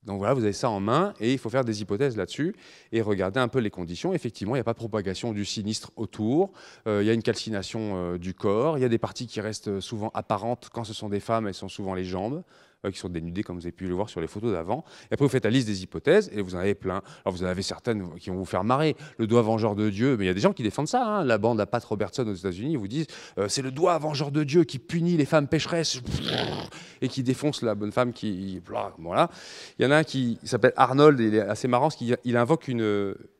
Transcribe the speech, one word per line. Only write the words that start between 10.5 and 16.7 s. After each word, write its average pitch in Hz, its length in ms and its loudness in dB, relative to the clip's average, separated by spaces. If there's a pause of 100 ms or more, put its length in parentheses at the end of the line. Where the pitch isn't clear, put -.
Quand 120 140 -6
ce 107 80 -12
sont 107 160 -8
des 101 100 -2
femmes, 113 260 0
elles 98 80 -4
sont 98 140 -10
souvent 95 260 -6
les 92 120 -4
jambes, 101 360 -4 (440)
euh, 101 60 -2
qui - 80 -12
sont 98 100 -8
dénudées, 85 320 -6
comme 92 160 -8
vous 85 80 -12
avez 87 60 -6
pu 95 160 -8
le 90 80 -2
voir 101 120 -2
sur 87 140 -6
les 80 60 -4
photos 107 260 -4
d'avant. 90 320 -4 (240)
Et 113 60 -2
après, 139 100 2
vous 131 60 4
faites 127 140 0
la 104 40 4
liste 123 180 2
des 98 140 -4
hypothèses 175 500 2
et 104 120 -4
vous 92 100 -6
en 90 60 -4
avez 98 160 2